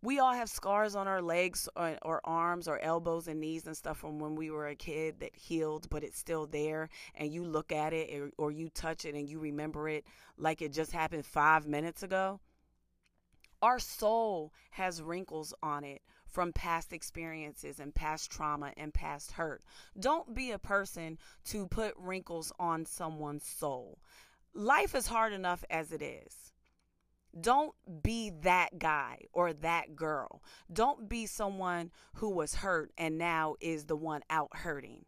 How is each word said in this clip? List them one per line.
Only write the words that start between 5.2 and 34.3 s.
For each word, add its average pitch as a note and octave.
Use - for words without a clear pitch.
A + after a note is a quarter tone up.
that -
healed, D#3
but D3+
it's -
still D#3+
there. D#3
And D3+
you E3+
look D#3
at D#3
it D#3+
or, C#3+
or D3+
you D#3+
touch -
it D3+
and D3
you D#3
remember D3+
it D3+
like D#3+
it D3
just D#3
happened D#3+
five D#3
minutes D3+
ago. F#3+
Our B3
soul G#3+
has F#3
wrinkles D#3+
on D3
it C#3
from F3
past E3
experiences D#3
and C#3+
past D#3
trauma D3
and D3+
past D3+
hurt. D#3+
Don't C4+
be B3+
a G#3
person E3+
to G3+
put G#3+
wrinkles F3+
on E3
someone's D3+
soul. C3
Life C4
is C4
hard A3+
enough F#3
as D#3+
it D#3
is. -
Don't B3+
be A3+
that F3+
guy D3
or F3
that D#3
girl. D3
Don't A#3
be A3+
someone F#3
who G#3+
was E3
hurt F3
and D#3+
now E3
is D#3+
the D#3
one D3+